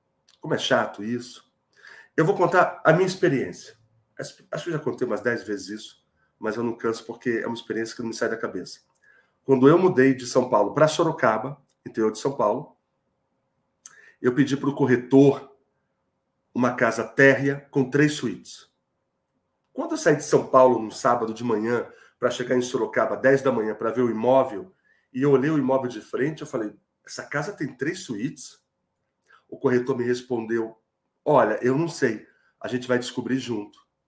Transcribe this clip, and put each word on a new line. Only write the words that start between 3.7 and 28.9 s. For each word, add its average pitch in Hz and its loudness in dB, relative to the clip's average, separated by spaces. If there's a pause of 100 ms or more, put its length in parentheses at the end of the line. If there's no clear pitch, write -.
Acho, - -14
acho - -10
que 175 -6
eu - -4
já 147 -4
contei 127 -4
umas 107 -2
dez 120 -2
vezes 98 -8
isso, - -16 (320)
mas 107 -4
eu 117 -4
não 117 -4
canso 113 -4
porque 117 -4
é - -6
uma 117 -6
experiência 113 -8
que - -12
não 117 -6
me 113 -8
sai 113 -4
da 110 -6
cabeça. 98 -10 (640)
Quando 131 6
eu 170 8
mudei 135 4
de 123 -10
São 123 0
Paulo 101 2
pra 151 4
Sorocaba, 143 0 (240)
interior 110 0
de 107 -6
São 135 -4
Paulo, 117 -2 (1500)
eu 123 0
pedi 139 2
pro 139 -4
corretor 135 4 (1000)
uma 123 0
casa 113 0
térrea 139 4
com 127 0
três 147 2
suítes. - -10 (1000)
Quando 320 -6
eu 311 -4
saí 151 2
de - -6
São - 0
Paulo 127 6
num 107 -8
sábado 117 -2
de 117 -10
manhã 113 -2 (320)
pra 123 -2
chegar 127 -4
em 127 2
Sorocaba 113 -2
dez 135 2
da 131 2
manhã 107 -2
pra 113 -4
ver 120 -2
o 120 2
imóvel, 110 0 (380)
e 127 -8
eu 143 2
olhei 135 4
o 160 0
imóvel 131 0
de 110 -10
frente, 135 -4
eu 151 -12
falei, 107 -6 (320)
"Essa - -12
casa 151 -6
tem 151 -8
três - -6
suítes?" - -10 (880)